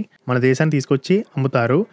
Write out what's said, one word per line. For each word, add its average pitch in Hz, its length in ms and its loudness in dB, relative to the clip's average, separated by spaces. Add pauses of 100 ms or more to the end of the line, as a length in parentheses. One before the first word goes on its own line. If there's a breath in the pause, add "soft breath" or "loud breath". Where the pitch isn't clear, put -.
(240 soft breath)
మన 127 160 -2
దేశానికి 139 360 2
తీసుకొచ్చి 139 420 0 (120)
అమ్ముతారు. 131 500 0 (140)